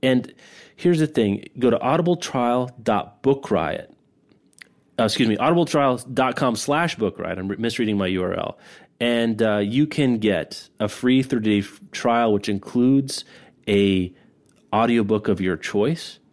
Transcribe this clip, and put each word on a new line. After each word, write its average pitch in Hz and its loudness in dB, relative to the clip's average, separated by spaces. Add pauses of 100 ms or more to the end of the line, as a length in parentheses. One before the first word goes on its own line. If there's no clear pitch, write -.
and 127 0 (460)
here's 175 2
the 156 2
thing. 110 0 (140)
Go 123 4
to 120 2
audibletrial 127 0 (120)
dot 107 -2
book 135 0
riot. 82 -2 (1080)
Uh, 117 2
excuse 113 2
me, 107 2
audibletrial 143 2
dot 127 0
com 123 0
slash 156 -2
book 104 -4
riot. 90 -6
I'm 95 -6
re-, 98 -6
misreading 110 -2
my 98 0
U 92 -2
R 90 -2
L. - -6 (420)
And, 117 0
uh, 107 2
you 117 0
can 135 0
get 98 -2 (100)
a 107 0
free 127 2
thirty-day 107 0
f-, - -20 (120)
trial, 117 0
which 101 -2
includes 127 0 (420)
a 98 2 (640)
audiobook 110 2
of 98 0
your 92 0
choice. 113 -4 (140)